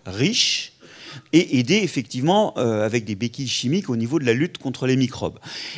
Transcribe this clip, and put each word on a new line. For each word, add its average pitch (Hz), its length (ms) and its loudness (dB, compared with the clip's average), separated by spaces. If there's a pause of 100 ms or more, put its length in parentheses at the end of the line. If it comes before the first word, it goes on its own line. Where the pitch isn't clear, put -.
riches 131 680 -2 (580)
et 147 280 4
aider 123 160 2
effectivement, 175 800 0
euh, 110 280 0
avec 110 200 -2
des 110 100 -6
béquilles 120 320 -6
chimiques 139 420 -2
au 123 60 -2
niveau 117 240 0
de 139 60 -2
la 120 80 6
lutte 151 240 0
contre 131 300 -4
les 131 100 4
microbes. 123 420 -2 (380)